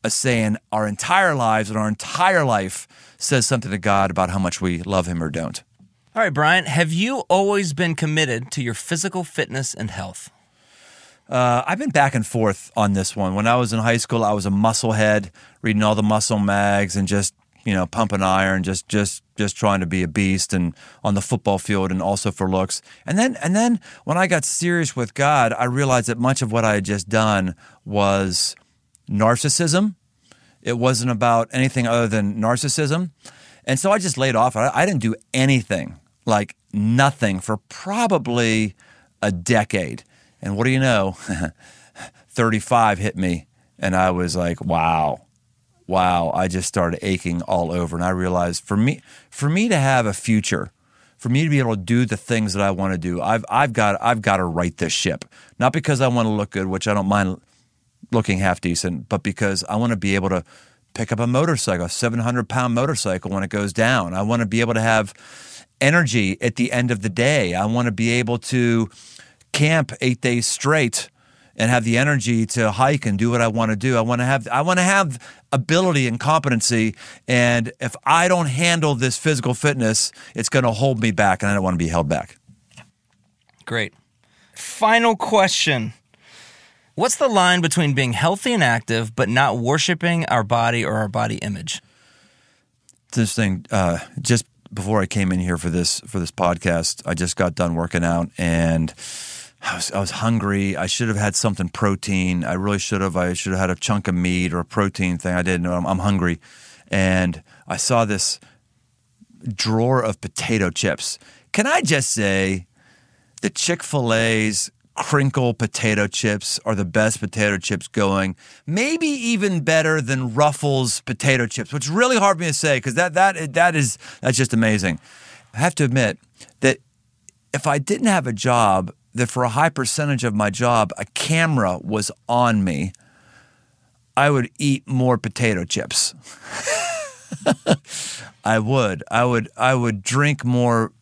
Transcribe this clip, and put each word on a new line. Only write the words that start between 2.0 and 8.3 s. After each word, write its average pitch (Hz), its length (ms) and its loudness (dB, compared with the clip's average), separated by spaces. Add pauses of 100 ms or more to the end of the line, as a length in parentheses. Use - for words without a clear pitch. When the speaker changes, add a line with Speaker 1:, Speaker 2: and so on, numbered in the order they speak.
Speaker 1:
life 101 420 -2 (300)
says 127 280 0
something 113 260 -2
to 101 60 -4
God 98 340 2
about 90 180 0
how 95 100 -2
much 87 220 -2
we 87 220 -2
love 92 240 0
him 85 140 -4
or 80 80 -4
don't. 80 340 -8 (520)
Speaker 2:
All 226 80 2
right, 170 100 0
Brian, 151 320 2
have 160 280 0
you 233 360 -2
always 196 440 2
been 165 220 -2
committed 151 560 -2